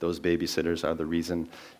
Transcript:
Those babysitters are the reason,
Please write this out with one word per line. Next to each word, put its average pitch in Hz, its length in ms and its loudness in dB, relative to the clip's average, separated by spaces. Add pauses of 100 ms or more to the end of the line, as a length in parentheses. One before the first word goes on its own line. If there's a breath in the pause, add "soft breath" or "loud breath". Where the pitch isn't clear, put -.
Those 85 180 0
babysitters 82 640 2
are 78 120 2
the 80 120 -2
reason, 85 420 0 (320 loud breath)